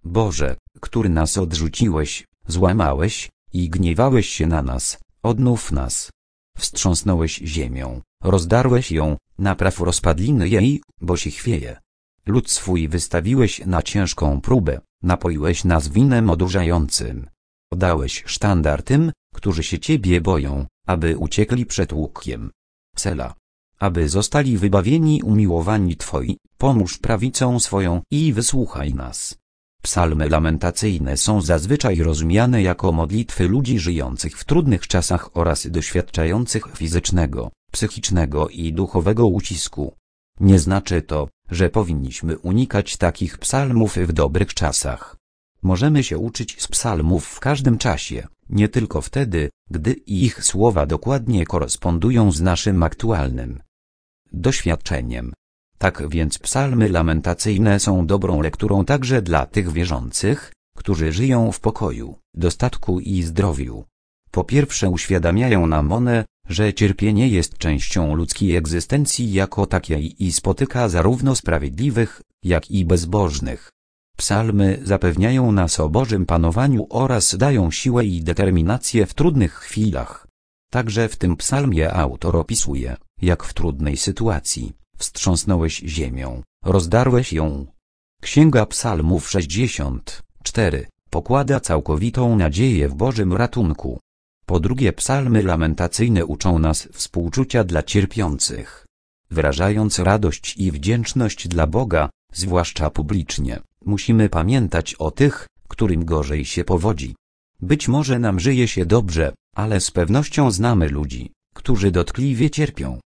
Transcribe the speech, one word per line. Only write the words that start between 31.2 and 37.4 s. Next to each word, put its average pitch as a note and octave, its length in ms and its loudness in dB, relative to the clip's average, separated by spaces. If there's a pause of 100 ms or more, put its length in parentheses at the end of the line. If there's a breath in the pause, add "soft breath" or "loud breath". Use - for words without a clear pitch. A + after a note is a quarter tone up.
zazwyczaj F2 580 2
rozumiane E2+ 640 2
jako F2+ 300 2
modlitwy F2 560 0
ludzi B2+ 300 0
żyjących D#2 600 -4
w - 60 -16
trudnych C#3+ 420 2
czasach - 500 0
oraz E2 340 0
doświadczających F2 920 -2 (120)
fizycznego, D#2 720 0 (200)